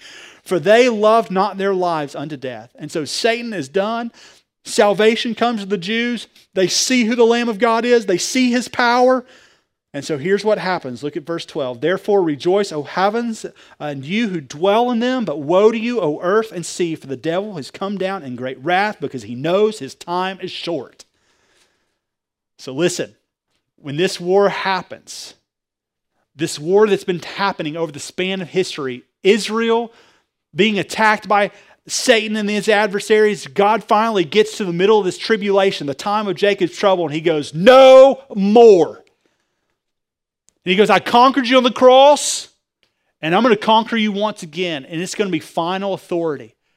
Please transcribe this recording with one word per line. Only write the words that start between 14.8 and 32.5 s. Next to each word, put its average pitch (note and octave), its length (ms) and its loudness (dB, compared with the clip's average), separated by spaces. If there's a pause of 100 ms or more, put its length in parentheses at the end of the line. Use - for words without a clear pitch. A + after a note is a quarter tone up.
in A#3+ 100 -2
them. B3 260 -2
But D3+ 140 -6
woe F3+ 300 4
to A#3 80 0
you, A#3 220 -4
O D3+ 220 -4
earth G#3+ 320 -2
and F3 120 -10
sea, E3+ 300 -4
for D3 120 -18
the C#3 100 -8
devil F3+ 400 -6
has C3 140 -12
come G3+ 260 -8
down F#3 260 -6
in B2+ 140 -12
great C3 260 -8
wrath F#3+ 380 -2
because C3 220 -10
he A#2 120 -12
knows F#3+ 440 0
his C3+ 140 -12
time F#3 480 -6
is F3+ 80 -10
short." - 540 -10 (1500)
So - 140 -16
listen, D#3 460 -4 (580)
when C#3+ 220 -10
this F#3 200 -2
war F#3+ 300 2
happens, - 840 -8 (1040)
this D#3+ 200 -6
war F#3+ 300 2
that's G3 160 -2
been F3 160 -4
happening F3 560 -6
over E3 160 -6
the C#3+ 80 -16
span F#3+ 420 -6
of E3 60 -10
history, C3+ 560 -6 (200)
Israel A3+ 680 0 (640)
being G3+ 240 -2
attacked G#3+ 480 -2
by G3+ 240 0 (340)
Satan A3 520 -4
and G#3 120 -4
his G#3 200 -4